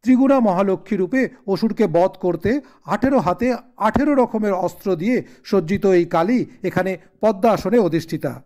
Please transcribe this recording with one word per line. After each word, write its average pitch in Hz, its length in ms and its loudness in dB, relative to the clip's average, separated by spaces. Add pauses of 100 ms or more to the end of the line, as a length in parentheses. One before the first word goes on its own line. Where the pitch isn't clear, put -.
ত্রিগুণা 262 360 4
মহালক্ষ্মী 190 580 0
রূপে 185 240 -2 (260)
অসুরকে 214 400 0
বধ 175 260 2 (120)
করতে 175 260 -2 (340)
আঠেরো 247 340 0
হাতে 180 280 -2 (400)
আঠেরো 294 280 0
রকমের 214 380 0 (120)
অস্ত্র - 300 -8
দিয়ে 214 220 -2 (260)
সজ্জিত 190 420 -2
এই 180 200 4
কালী 180 340 0 (240)
এখানে 185 280 -4 (300)
পদ্মাসনে 208 580 2
অধিষ্ঠিতা। 156 520 -2 (140)